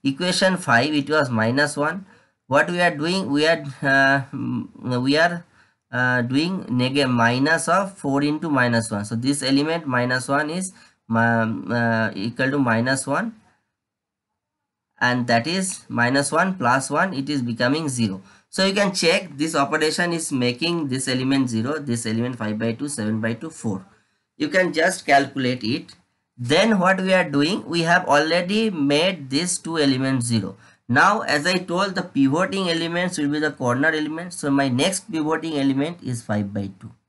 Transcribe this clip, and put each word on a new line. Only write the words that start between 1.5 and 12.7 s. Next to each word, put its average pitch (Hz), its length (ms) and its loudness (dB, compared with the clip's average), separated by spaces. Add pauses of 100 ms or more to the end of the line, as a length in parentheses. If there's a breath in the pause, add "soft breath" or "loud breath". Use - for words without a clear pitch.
one. 165 260 -4 (420 soft breath)
What 151 240 2
we 175 120 0
are 175 120 2
doing? 165 360 -2
We 147 160 2
are, 160 180 2 (180)
uh, 135 380 4 (100)
mm, 123 720 -6
we 139 140 2
are, 175 300 0 (440 soft breath)
uh, 123 300 0
doing 147 480 -2
neg-, 131 400 0
minus 127 580 2
of 190 300 0
four 139 260 -2
into 151 280 -2
minus 120 400 2
one. 104 160 -4
So 117 100 -6
this 139 260 -2
element 147 440 0
minus 127 420 -2
one 147 220 0
is, 185 220 -6 (360 soft breath)
um, 113 640 0
uh, 113 420 0
equal 120 360 -2
to 143 80 -2
minus 127 480 0